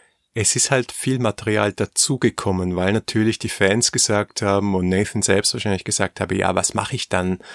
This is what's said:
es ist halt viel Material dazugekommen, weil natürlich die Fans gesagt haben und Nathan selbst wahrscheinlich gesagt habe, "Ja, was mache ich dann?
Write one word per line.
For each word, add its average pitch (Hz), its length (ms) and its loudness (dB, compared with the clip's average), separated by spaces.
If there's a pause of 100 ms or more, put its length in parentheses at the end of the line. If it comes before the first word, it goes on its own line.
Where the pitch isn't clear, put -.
(340)
es 110 220 0
ist - 140 0
halt 127 220 0
viel 131 260 -2
Material 107 560 0
dazugekommen, 98 1000 0
weil 92 200 2
natürlich 110 440 0
die - 120 -6
Fans 101 420 2
gesagt 104 480 0
haben 101 340 2
und 92 140 2
Nathan 101 320 0
selbst 98 320 2
wahrscheinlich 101 320 -2
gesagt - 380 -2
habe, 92 120 -2
"Ja, 92 200 0
was 90 180 0
mache 104 240 -2
ich - 140 -8
dann? 92 300 0 (140)